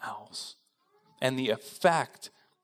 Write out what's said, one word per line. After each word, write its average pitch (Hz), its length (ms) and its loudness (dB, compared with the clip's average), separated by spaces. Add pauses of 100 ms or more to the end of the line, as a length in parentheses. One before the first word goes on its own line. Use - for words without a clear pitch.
else. - 540 -12 (640)
And 131 180 0
the 127 120 0
effect - 800 0 (340)